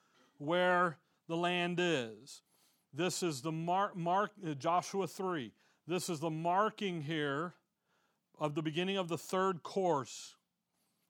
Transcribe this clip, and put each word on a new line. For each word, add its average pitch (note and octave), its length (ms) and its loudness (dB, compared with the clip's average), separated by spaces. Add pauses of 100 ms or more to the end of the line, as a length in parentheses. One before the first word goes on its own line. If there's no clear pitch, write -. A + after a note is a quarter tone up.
(360)
where F3+ 640 4 (300)
the E3 80 -2
land F3 440 2
is. B2+ 640 0 (500)
This D#3+ 300 -2
is D3+ 200 -2
the D#3+ 100 -2
mar-, F3 420 0
mark, F#3 380 2 (100)
uh, D#3 120 -4
Joshua F3 520 0
three. D#3+ 460 -4 (340)
This E3+ 220 -2
is E3 120 -2
the E3 100 -2
marking F3+ 720 0
here D3+ 520 -2 (840)
of D3+ 160 -2
the E3 80 -2
beginning F3 340 -2
of F#3 120 -2
the E3 100 -2
third F#3+ 440 0
course. E3 720 -2 (760)